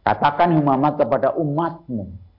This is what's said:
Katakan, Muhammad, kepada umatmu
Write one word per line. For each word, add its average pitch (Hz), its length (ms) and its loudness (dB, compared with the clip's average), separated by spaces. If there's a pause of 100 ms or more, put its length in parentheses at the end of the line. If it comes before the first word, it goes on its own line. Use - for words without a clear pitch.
Katakan, 147 560 2
Muhammad, 143 400 2
kepada 135 400 0
umatmu 147 720 -4 (300)